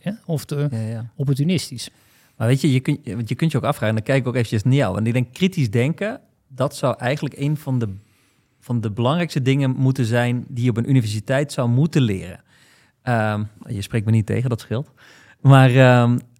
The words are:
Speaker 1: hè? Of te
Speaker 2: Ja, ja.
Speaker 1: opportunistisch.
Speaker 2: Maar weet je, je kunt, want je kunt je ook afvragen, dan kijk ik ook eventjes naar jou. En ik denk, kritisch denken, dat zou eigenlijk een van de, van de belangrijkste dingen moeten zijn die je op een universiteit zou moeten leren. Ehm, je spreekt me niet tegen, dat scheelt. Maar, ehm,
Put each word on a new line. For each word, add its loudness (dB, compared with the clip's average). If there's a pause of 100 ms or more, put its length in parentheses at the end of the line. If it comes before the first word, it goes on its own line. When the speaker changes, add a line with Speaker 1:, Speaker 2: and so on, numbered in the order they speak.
Speaker 1:
hè? -6 (140)
Of -6
te -4
Speaker 2:
Ja, -6
ja. -8
Speaker 1:
opportunistisch. -2 (460)
Speaker 2:
Maar -2
weet 2
je, 2
je 2
kunt, -2
want -6
je -4
kunt -2
je 0
ook -4
afvragen, 0
dan -2
kijk 0
ik -4
ook -2
eventjes 0
naar 2
jou. 2
En -2
ik 0
denk, -2
kritisch -2
denken, -2 (280)
dat -4
zou -2
eigenlijk -4
een -2
van -4
de, -2 (720)
van -4
de -4
belangrijkste -2
dingen 0
moeten 0
zijn 0
die -6
je 2
op 0
een -2
universiteit 0
zou -2
moeten 2
leren. -4 (600)
Ehm, 0 (240)
je -8
spreekt -4
me 2
niet 4
tegen, -2
dat -4
scheelt. -8 (500)
Maar, 8
ehm, 6 (220)